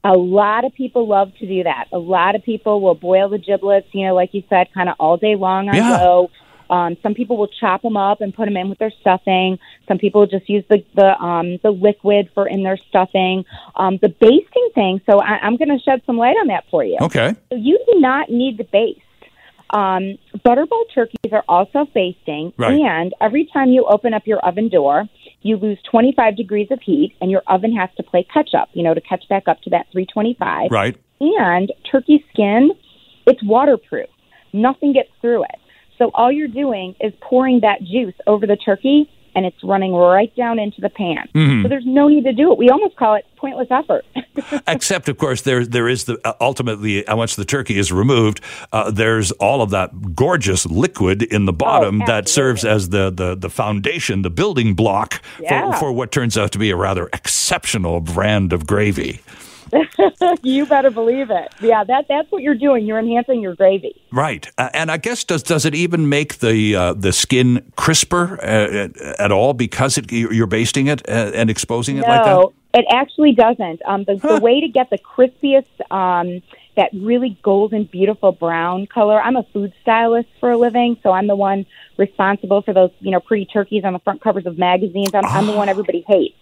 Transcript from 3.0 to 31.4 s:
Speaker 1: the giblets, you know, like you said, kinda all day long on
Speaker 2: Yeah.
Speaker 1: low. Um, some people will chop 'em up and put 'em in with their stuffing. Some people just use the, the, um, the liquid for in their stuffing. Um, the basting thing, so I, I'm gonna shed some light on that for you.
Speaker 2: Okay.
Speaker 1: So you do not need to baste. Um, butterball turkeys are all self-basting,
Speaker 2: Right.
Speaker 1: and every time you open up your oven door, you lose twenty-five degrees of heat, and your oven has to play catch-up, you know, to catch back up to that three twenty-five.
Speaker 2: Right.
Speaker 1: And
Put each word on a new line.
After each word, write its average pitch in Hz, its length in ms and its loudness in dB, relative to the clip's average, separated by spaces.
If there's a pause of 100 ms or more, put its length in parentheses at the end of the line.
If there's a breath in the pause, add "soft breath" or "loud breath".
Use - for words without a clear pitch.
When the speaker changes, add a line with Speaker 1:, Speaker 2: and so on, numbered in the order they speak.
Speaker 1:
the 202 120 -4
giblets, 196 520 0
you 196 140 -4
know, 190 80 0
like 180 220 0
you 196 160 -6
said, 185 200 2
kinda 180 280 -4
all 165 180 2
day 214 180 0
long 190 320 -2
on 196 80 0
Speaker 2:
Yeah. 226 220 2
Speaker 1:
low. 180 320 4 (400 soft breath)
Um, 175 320 0
some 208 140 -4
people 233 220 -4
will 202 100 -2
chop 196 360 -4
'em 220 140 -2
up 202 240 0
and 196 100 -6
put 220 160 -4
'em 208 80 -4
in 185 140 -4
with 196 80 -10
their 220 140 -4 (100)
stuffing. 185 560 0 (300 soft breath)
Some 185 100 0
people 208 300 4
just 190 200 -6
use 202 220 0
the, 208 140 4 (100)
the, 190 260 4
um, 175 440 -4
the 214 80 2
liquid 202 640 0
for 196 120 0
in 196 140 -4
their 190 160 -2 (100)
stuffing. 185 580 0 (320 loud breath)
Um, 190 220 0
the 190 100 2
basting 339 680 4
thing, 190 340 0
so 202 100 6
I, 208 220 -2
I'm 233 160 -2
gonna 285 220 0
shed 262 260 -2
some 233 140 -2
light 254 200 2
on 370 100 0
that 180 200 -4
for 151 140 0
you. 92 180 -4
Speaker 2:
Okay. 160 320 0 (180)
Speaker 1:
So 254 60 -6
you 285 220 2 (120)
do 392 80 6
not 269 300 2
need 240 300 -2
to 220 40 -8
baste. 208 360 0 (720 soft breath)
Um, 190 460 -2 (280)
butterball 302 380 2 (100)
turkeys 226 400 -4
are 214 160 0
all 185 240 2
self-basting, 180 800 -4
Speaker 2:
Right. 123 240 2
Speaker 1:
and 180 400 -2
every 262 260 0
time 269 240 0
you 254 160 4
open 220 280 0
up 214 140 -6
your 214 120 0
oven 196 300 -2
door, 160 400 2 (320 soft breath)
you 214 160 -2
lose 202 200 -4 (120)
twenty-five 226 480 2
degrees 208 340 -4
of 262 100 -4
heat, 151 380 0
and 180 120 -2
your 190 160 0
oven 214 280 0
has 190 220 -4
to - 60 -10
play 180 280 -2
catch-up, - 420 0
you 170 100 -4
know, 165 100 2
to 165 80 -2
catch - 260 -8
back 196 200 -2
up 165 160 -2
to 170 80 -6
that 170 200 -2
three 185 140 -4
twenty-five. 143 680 -4
Speaker 2:
Right. 101 240 0 (240)
Speaker 1:
And 202 520 0 (200)